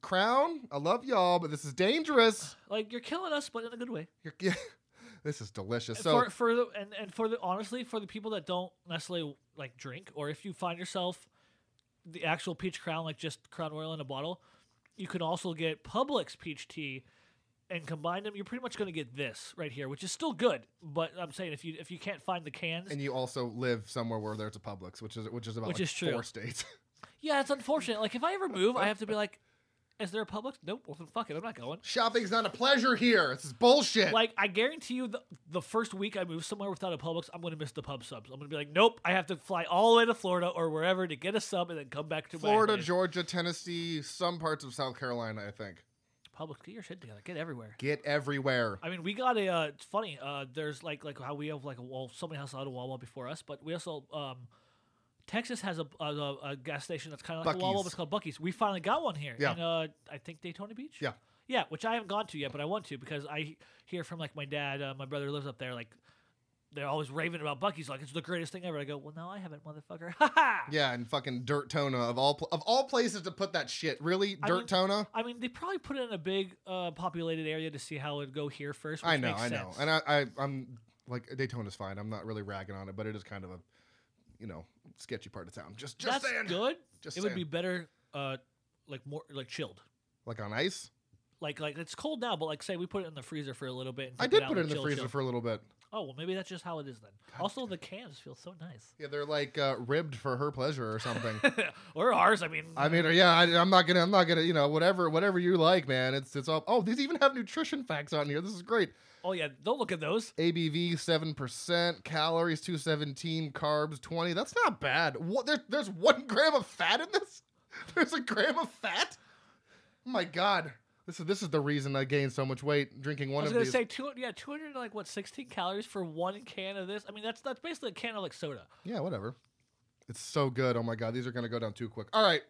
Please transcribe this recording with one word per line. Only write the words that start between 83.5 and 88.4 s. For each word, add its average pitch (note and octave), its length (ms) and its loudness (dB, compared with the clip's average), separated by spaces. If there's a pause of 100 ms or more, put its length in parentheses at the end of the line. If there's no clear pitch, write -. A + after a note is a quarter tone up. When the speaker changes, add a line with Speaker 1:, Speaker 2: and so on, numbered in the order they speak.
Speaker 1:
you A2 60 -14
know, F2 180 -12 (360)
sketchy - 320 -10
part F2 160 -14
of - 80 -20
town. E2+ 200 -16
Just, B2+ 220 -14
just B3+ 240 -2
Speaker 2:
That's C4 100 -2
Speaker 1:
saying. A3+ 180 -2
Speaker 2:
good. A3 260 0 (260)
Speaker 1:
Just D#3+ 160 -10
Speaker 2:
It F3+ 40 -4
would G#3 80 0
Speaker 1:
saying. F3 60 -4
Speaker 2:
be F3+ 100 -2
better, E3+ 440 -4 (240)
uh, C3+ 240 -4 (500)